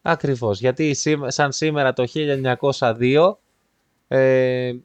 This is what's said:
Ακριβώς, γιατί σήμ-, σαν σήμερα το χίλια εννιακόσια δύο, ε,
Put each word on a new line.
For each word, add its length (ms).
Ακριβώς, 580
γιατί 340
σήμ-, 340
σαν 240
σήμερα 400
το 140
χίλια 260
εννιακόσια 640
δύο, 440
ε, 640